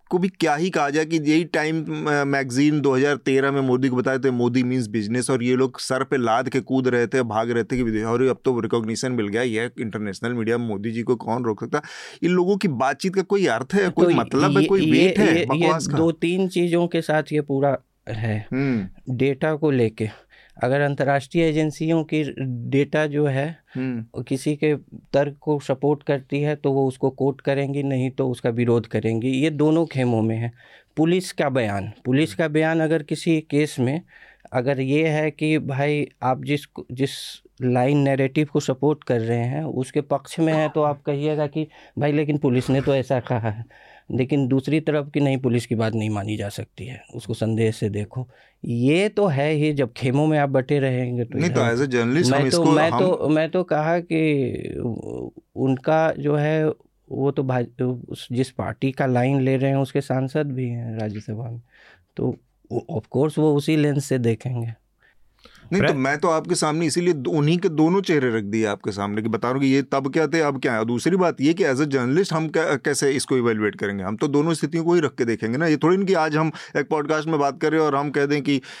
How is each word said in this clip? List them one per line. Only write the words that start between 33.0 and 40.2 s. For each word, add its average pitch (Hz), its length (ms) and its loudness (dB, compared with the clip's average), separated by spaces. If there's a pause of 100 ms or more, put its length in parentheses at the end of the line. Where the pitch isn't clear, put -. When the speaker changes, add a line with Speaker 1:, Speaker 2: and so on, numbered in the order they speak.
Speaker 2:
किसी 156 380 -2
केस 147 380 -2
में 135 220 0 (520)
अगर 127 260 -2
ये 143 280 0
है 151 240 0
कि 156 260 0
भाई 143 500 -2 (160)
आप 131 200 -2
जिस, 143 160 -2 (320)
जिस - 500 -6 (200)
लाइन 127 360 2
नैरेटिव 139 560 2
को 147 60 0
सपोर्ट 147 440 0
कर 120 160 0
रहे 117 200 0
हैं 131 240 -4
उसके 143 380 -4
पक्ष 143 380 -4